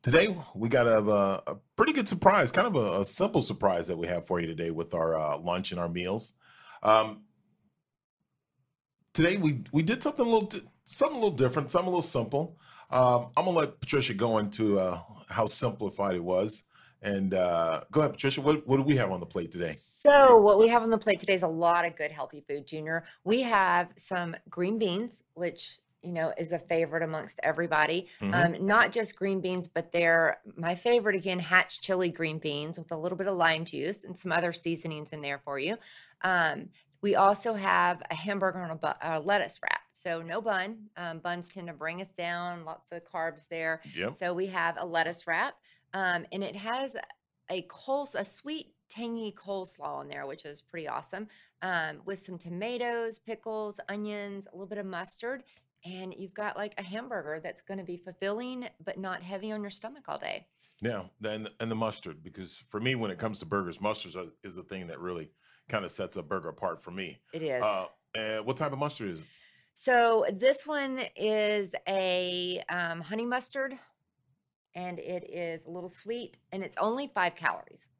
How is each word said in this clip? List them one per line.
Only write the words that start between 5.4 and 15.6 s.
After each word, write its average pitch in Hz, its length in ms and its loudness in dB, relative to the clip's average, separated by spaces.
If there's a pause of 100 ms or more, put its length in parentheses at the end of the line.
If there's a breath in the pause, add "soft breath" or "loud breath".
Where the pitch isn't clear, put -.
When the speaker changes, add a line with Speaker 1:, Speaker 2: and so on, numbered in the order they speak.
Speaker 1:
and 87 100 -4
our 87 80 -2
meals. 90 440 -4 (500 loud breath)
Um, 110 380 4 (1900)
today, 170 220 4
we, 151 240 2 (100)
we 156 140 4
did 226 180 2
something 285 240 2
a - 20 0
little 220 200 4
di-, 190 140 -8 (200)
something 294 340 2
a 240 40 -2
little 196 160 4
different, 131 340 2
something 180 160 2
a 185 40 0
little 175 120 2
simple. 139 560 -2 (320 loud breath)
Um, 123 460 6
I'm 170 80 4
gonna 180 120 2
let 151 220 2
Patricia 127 340 0
go 110 260 2
into, 104 420 2
uh, 90 200 0 (280)
how 110 180 0
simplified 101 680 0